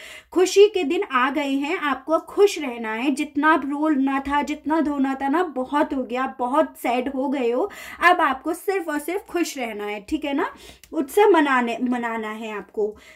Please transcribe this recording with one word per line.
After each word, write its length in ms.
खुशी 340
के 180
दिन 180
आ 180
गए 200
हैं, 260
आपको 360
अब 80
खुश 380
रहना 340
है। 180
जितना 420
अब 180
रोना 500
था, 220
जितना 380
धोना 340
था 140
ना, 140
बहुत 520
हो 80
गया, 360
बहुत 400
सैड 300
हो 200
गए 220
हो, 200
अब 160
आपको 340
सिर्फ 340
और 100
सिर्फ 300
खुश 300
रहना 260
है, 240
ठीक 160
है 100
ना? 180
उत्सव 380
मनाने, 520
मनाना 320
है 380
आपको। 440